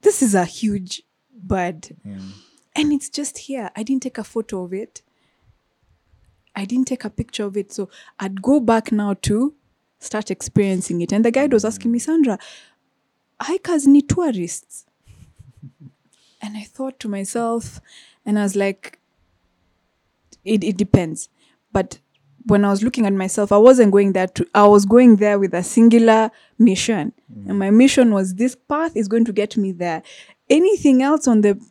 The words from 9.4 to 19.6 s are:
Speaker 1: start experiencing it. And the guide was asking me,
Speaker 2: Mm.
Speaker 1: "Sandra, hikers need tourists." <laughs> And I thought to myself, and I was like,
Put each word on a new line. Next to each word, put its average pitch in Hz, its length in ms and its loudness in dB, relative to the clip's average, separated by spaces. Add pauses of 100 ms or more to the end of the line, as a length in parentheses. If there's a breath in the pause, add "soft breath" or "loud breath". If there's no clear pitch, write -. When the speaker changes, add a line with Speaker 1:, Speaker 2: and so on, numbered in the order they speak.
Speaker 1:
start - 320 -10
experiencing 185 680 -2
it. 170 100 -6
And 214 140 0
the 233 60 0
guide 269 220 0
was 208 120 0
asking 214 260 -6
me, 240 80 -2
Speaker 2:
Mm. - 40 -6
Speaker 1:
"Sandra, 302 360 0 (1000 loud breath)
hikers 320 460 -2
need 285 220 6
tourists." 226 760 -6 (760)
<laughs> - 800 -20
And 208 140 -14
I 208 80 -12
thought 262 380 -14
to 220 80 -10
myself, 226 720 -8 (440 soft breath)
and 208 120 -2
I 208 60 0
was 196 120 -4
like, 196 440 -6 (1500)